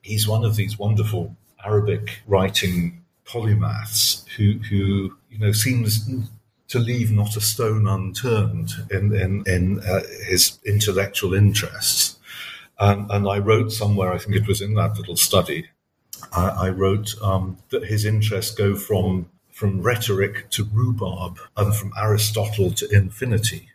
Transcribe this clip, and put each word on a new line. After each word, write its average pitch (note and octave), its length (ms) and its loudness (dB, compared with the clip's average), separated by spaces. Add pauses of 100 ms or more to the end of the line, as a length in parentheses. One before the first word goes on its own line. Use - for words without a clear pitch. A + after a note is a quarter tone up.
He's G#2+ 240 -2
one A2+ 180 0
of G#2 120 2
these G2 220 -4
wonderful G#2 580 -2 (280)
Arabic G2+ 640 -2
writing F#2+ 760 0 (220)
polymaths G#2+ 1040 0
who, G#2 240 2 (140)
who, G2 480 0 (140)
you A2 80 -14
know, G#2 140 2
seems A2 560 0 (600)
to B2 100 -2
leave A#2 340 0
not G#2+ 240 2
a G#2+ 40 -4
stone G#2+ 460 0
unturned G#2+ 840 0 (200)
in, G2+ 240 2
in, G2 320 0
in, F#2 340 2
uh, F#2+ 200 0 (260)
his - 380 2
intellectual G2 720 0
interests. - 840 2 (600)
And, G2+ 300 4
and G2+ 180 0
I G2+ 100 0
wrote G#2+ 320 2
somewhere, G2+ 420 0
I F2 60 -4
think G2+ 180 -2
it G#2+ 120 2
was F#2 120 0
in G#2 140 -2
that F2+ 220 2
little - 200 -8
study, E3 520 0 (640)
I, F2+ 160 2
I F#2 220 -2
wrote, G2 520 0
um, F#2+ 360 0 (120)
that - 140 -4
his G#2+ 200 -2
interests G#2+ 500 0
go G2+ 200 2
from, F#2 560 -2 (200)
from G2 320 -2
rhetoric G2+ 680 -2
to - 140 -2
rhubarb G2+ 760 -2 (180)
and G#2 180 2
from G2+ 220 -4
Aristotle G#2 760 0
to - 180 -4
infinity. G2+ 840 2